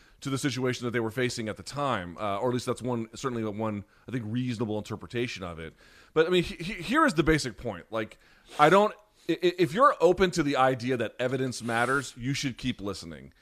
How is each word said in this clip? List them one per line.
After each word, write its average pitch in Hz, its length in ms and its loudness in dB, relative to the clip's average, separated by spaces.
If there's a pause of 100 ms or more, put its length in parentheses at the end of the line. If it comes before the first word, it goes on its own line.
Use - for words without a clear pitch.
(200)
to 139 100 -4
the 135 80 -2
situation 127 460 -2
that 117 60 -2
they 120 80 0
were 113 120 -2
facing 120 360 -2
at 98 100 -6
the 95 60 -16
time, 113 560 -4
uh, 101 200 -4
or 127 100 0
at 120 40 0
least 123 120 -2
that's 120 160 -4
one, 117 320 -4
certainly 120 300 -6
one, 107 400 -4 (240)
I - 40 -12
think, 120 140 -6
reasonable 113 540 -4
interpretation 110 640 -8
of 85 160 -10
it. 80 160 -12 (400)
But, 160 100 6
I 170 60 -2
mean, 180 100 4
he, 190 140 -6
he, 170 180 -8
here 214 320 2
is 233 80 4
the 156 80 2
basic 143 340 2
point. 98 360 -8
Like, 110 260 -4 (400)
I 151 120 8
don't, 208 260 6 (340)
i-, 165 40 4
i-, 175 260 2
if 160 160 2
you're 269 260 6
open 180 300 6
to 156 100 -2
the 143 160 0
idea 131 400 2
that 113 220 -4
evidence 127 420 -2
matters, 120 560 0
you 123 160 -4
should - 240 -4
keep - 240 -6
listening. 82 500 -10 (100)